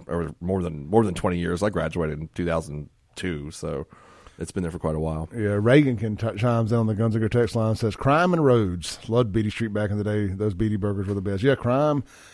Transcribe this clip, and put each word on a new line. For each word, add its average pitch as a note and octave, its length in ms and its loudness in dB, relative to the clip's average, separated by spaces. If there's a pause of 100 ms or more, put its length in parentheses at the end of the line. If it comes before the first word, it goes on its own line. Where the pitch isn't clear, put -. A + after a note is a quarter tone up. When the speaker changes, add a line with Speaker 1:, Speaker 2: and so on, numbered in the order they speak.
Speaker 1:
over E2+ 320 -4
more F#2 240 -2
than, D2+ 240 -8
more A2 160 6
than G2 100 0
twenty F2+ 260 0
years. F2 220 -2
I G#2 80 2
graduated D#2+ 500 -2
in D#2 140 -10
two F2 120 -4
thousand D#2+ 440 -4 (280)
two, D#2 340 -6
so D#2 340 -6 (540)
it's E2 140 -8
been F#2+ 100 -4
there E2 80 -4
for E2+ 80 -8
quite D#2 160 -2
a D#2 40 -2
while. D#2+ 360 -4
Speaker 2:
Yeah, G#2 260 0
Reagan B2+ 360 6
can G#2+ 180 -4
t-, G#2 220 -4
chimes A#2 340 0
in A#2 80 4
on A2 80 2
the G#2+ 80 0
Guns A2+ 180 0
and A2 80 0
Gear A2 80 2
text A#2+ 280 2
line, A2 180 2
says, G#2 220 -2
"Crime E3 360 2
and D#3+ 120 2
Rhodes. G2+ 520 2 (120)
Loved A2+ 240 2
Beatty G#2+ 160 2
Street A2 240 -4
back G#2 180 0
in G#2 60 0
the G#2 80 -2
day. G#2 220 0
Those F#2+ 260 -2
Beatty G#2+ 240 0
burgers G2 300 -2
were G#2 80 -2
the G2+ 60 -2
best." G2 220 -2
Yeah, C3+ 120 4
Crime C#3 500 0 (280)